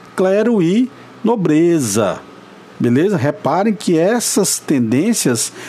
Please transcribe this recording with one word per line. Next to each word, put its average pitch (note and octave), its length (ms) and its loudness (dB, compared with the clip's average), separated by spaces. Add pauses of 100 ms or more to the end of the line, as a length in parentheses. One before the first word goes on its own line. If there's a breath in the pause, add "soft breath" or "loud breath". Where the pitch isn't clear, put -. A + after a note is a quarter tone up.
(160)
clero G#3 460 2
e G#3 280 0 (320 loud breath)
nobreza. D#3 1000 0 (580)
Beleza? D3 380 2
Reparem D3+ 560 -2
que F3+ 240 -2
essas G3+ 640 0
tendências, C3 960 -2 (160 loud breath)